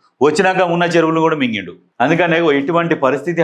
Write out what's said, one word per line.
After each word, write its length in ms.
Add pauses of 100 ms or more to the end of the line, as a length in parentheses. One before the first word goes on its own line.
(280)
వచ్చినాక 480
ఉన్న 100 (100)
చెరువులు 320
కూడా 160
మింగిండు. 300 (320)
అందుకనే 320 (220)
ఇటువంటి 460
పరిస్థితి 380